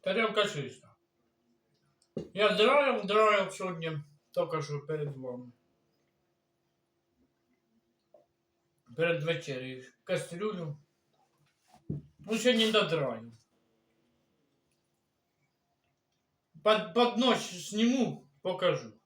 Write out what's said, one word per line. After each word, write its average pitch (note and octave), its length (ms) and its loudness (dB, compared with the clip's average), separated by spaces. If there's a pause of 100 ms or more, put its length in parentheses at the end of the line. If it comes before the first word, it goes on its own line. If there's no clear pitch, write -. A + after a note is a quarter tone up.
Тарілка G#3+ 460 0
чиста. - 480 -10 (1400)
Я G3 220 4
драил, B3 500 4
драил G3+ 460 4
сьогодні, E3 500 -6 (300)
тільки D#3+ 300 -2
що C#3+ 240 -8
перед D3 320 -6
вами. B2 340 -12 (3500)
Перед E3 280 0
вечерею C3 680 -6 (100)
кастрюлю. F3 720 -4 (1400)
Ну, A3 180 -4
ще A#3 200 2
не A3 140 4
додраил. C#3+ 600 0 (3250)
Под, G#3+ 300 2
под A#3+ 240 4
ночь A#3 520 0
сниму, A3+ 580 0 (140)
покажу. F3+ 520 -2 (120)